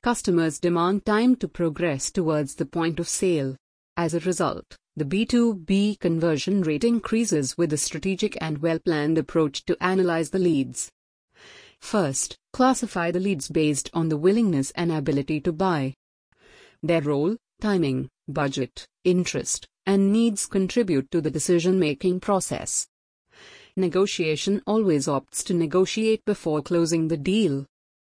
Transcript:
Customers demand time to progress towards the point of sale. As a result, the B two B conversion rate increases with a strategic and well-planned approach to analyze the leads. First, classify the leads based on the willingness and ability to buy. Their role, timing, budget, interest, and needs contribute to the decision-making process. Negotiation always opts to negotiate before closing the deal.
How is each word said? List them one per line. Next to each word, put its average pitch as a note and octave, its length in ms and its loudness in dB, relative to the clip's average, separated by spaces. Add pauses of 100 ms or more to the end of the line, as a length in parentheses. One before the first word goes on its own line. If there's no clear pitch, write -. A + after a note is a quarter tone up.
Customers E3+ 560 0
demand F3 480 0
time A#3 300 4
to G3 100 -6
progress D#3+ 640 -2
towards D#3 460 -2
the D#3 100 -4
point E3 320 -2
of E3+ 100 -4
sale. D3 460 0 (420)
As E3+ 180 -2
a E3+ 120 0
result, F3 380 -2 (320)
the D3+ 80 -4
B F#3 200 0
two A#3 300 2
B G3 400 0
conversion E3+ 680 0
rate D#3 200 0
increases A3 760 0
with E3+ 160 0
a D3+ 40 -2
strategic F#3 640 -4
and D#3 160 -4
well-planned D#3+ 580 0
approach D#3 500 0
to F3+ 140 0
analyze F3 500 0
the F#3+ 100 -2
leads. C#3 500 0 (920)
First, - 580 -2 (160)
classify A#3+ 560 0
the F3 100 0
leads F#3+ 300 -2
based D3+ 420 0
on E3 160 0
the D#3 80 0
willingness F3 540 2
and F3 200 -2
ability D3 520 -2
to F3 100 -2
buy. D3+ 400 0 (880)
Their E3 200 2
role, D3 340 0 (240)
timing, C#3+ 480 0 (180)
budget, C#3 600 -4 (180)
interest, - 640 0 (180)
and G3 260 4
needs A3 360 2
contribute F#3 640 0
to E3+ 100 0
the D#3 100 -2
decision-making F3 880 2
process. - 640 -4 (920)
Negotiation F#3 880 0
always G3 420 2
opts - 360 -4
to - 80 -2
negotiate F#3 720 2
before D#3+ 380 -2
closing E3 460 0
the D#3+ 100 -2
deal. D3 480 0 (380)